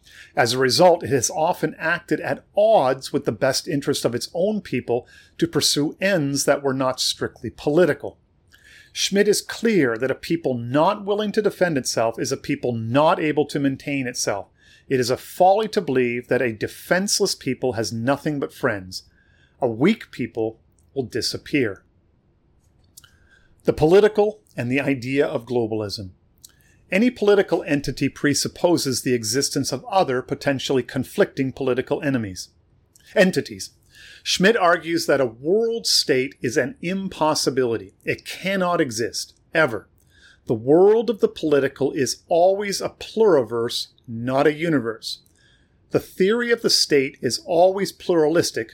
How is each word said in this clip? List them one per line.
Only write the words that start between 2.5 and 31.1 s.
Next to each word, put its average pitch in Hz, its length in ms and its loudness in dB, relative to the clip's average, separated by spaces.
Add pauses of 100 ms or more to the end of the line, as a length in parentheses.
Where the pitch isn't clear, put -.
odds 160 560 4
with 139 140 -2
the 135 80 0
best 131 340 -2
interest 147 380 -2
of 120 100 0
its 117 180 -6
own 202 280 -2
people 120 440 -4 (320)
to 160 100 0
pursue 151 520 -2
ends 143 460 0
that 143 180 2
were 139 100 0
not 131 280 -2
strictly - 480 -6
political. 147 680 0 (760)
Schmidt 196 340 0
is 202 140 2
clear 156 560 0
that 127 140 -2
a 127 40 -2
people 147 420 -4
not 151 480 0
willing 208 280 -2
to 220 80 0
defend 180 360 0
itself 117 400 -2
is 131 140 -4
a 131 60 -2
people 139 360 -4
not 139 460 2
able 151 280 0
to - 120 -6
maintain 139 480 -4
itself. 110 400 -4 (400)
It 131 140 2
is 117 80 0
a 143 80 0
folly 196 520 2
to 208 120 0
believe 123 480 -2
that 123 120 2
a 120 120 0
defenseless 180 840 -2
people 127 380 -4
has 110 180 -4
nothing 139 480 -2
but 147 140 -6
friends. 95 500 -6 (580)
A 135 60 2
weak 135 440 0
people 113 500 -6 (320)
will 135 100 -4
disappear. 117 800 -4 (1800)
The 156 100 2
political 208 680 4 (160)
and 123 140 -4
the 139 100 2
idea 135 440 0
of 147 200 -4
globalism. 107 640 -4 (800)
Any 220 180 2
political 202 540 2
entity 143 460 -2
presupposes 139 920 0
the 131 100 0
existence 123 580 -2
of 190 140 -6
other 160 360 0
potentially 139 600 -2
conflicting 135 720 -2